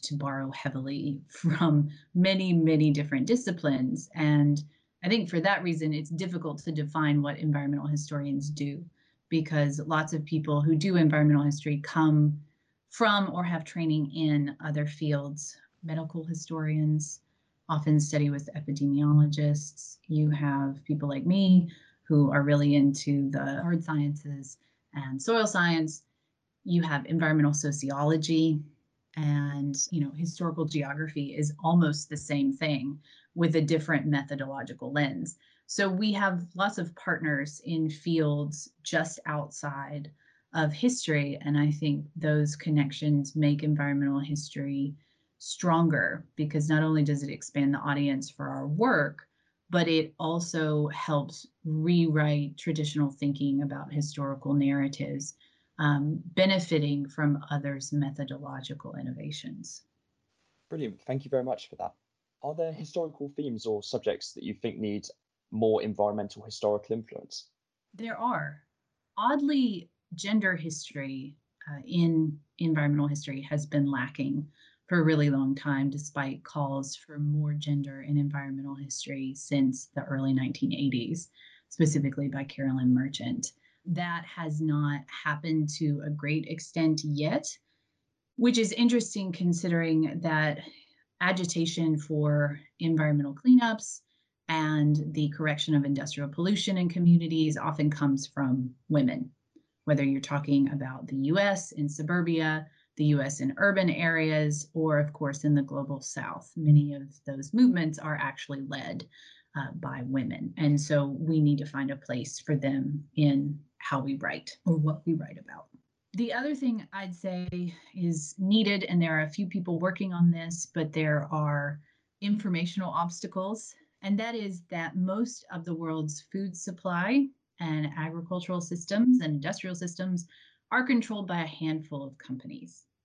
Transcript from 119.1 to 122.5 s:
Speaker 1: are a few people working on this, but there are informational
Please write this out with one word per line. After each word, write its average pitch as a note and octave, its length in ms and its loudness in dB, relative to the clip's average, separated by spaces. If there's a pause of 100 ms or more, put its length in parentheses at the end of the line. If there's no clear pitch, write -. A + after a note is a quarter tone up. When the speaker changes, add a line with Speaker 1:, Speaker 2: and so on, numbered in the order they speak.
Speaker 1:
are D#3 60 2
a D3+ 80 -2
few G3+ 160 -4
people F3 320 -2
working F#3+ 340 -2
on F3 180 6
this, E3 440 -4
but A3 180 -2
there D3+ 380 0
are D3 500 -2 (400)
informational F#3 680 -2